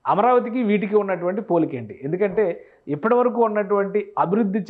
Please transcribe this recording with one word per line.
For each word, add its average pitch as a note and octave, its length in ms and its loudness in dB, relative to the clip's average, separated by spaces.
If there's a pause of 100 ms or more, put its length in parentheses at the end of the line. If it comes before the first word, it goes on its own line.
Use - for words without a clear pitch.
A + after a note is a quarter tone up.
అమరావతికి A#3 560 2
వీటికి G#3 340 2
ఉన్నటువంటి F#3+ 440 0
పోలికేంటి? C#3+ 640 -2
ఎందుకంటే F3+ 600 -2 (240)
ఇప్పటివరకు A#3 540 0
ఉన్నటువంటి G3+ 760 0
అభివృద్ధి G3 400 0 (120)